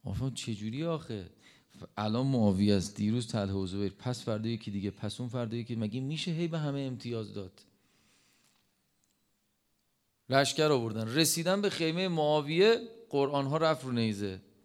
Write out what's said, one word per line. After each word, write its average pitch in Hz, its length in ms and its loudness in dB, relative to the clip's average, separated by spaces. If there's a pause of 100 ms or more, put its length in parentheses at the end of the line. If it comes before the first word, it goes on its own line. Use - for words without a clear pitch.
آقا 110 260 -4
چجوری 113 540 -6
آخه؟ 147 460 -6 (680)
الان 107 300 0
معاویه 104 480 6
است، 92 220 0
دیروز 113 320 0
طلحه 98 260 -2
و 95 120 -2
زبیر، 98 260 -4
پس 127 320 -8
فردا 110 240 -4
یکی 113 220 -6
دیگه، 101 200 -4
پس 104 300 -8
اون 123 80 -6
فردا 117 280 -4
یکی، 117 200 -6
مگه 113 240 -4
می‌شه 151 300 -4
هی 165 180 -2
به 160 100 -4
همه 143 220 -2
امتیاز 117 540 -6
داد؟ 95 260 -12 (2750)
لشکر 139 420 4
آوردن، 113 380 0
رسیدن 165 520 2
به 208 100 0
خیمه 170 380 0
معاویه، 165 800 4 (220)
قرآن‌ها 139 460 2
رفت 156 280 2
رو 127 80 -4
نیزه. 104 480 0 (240)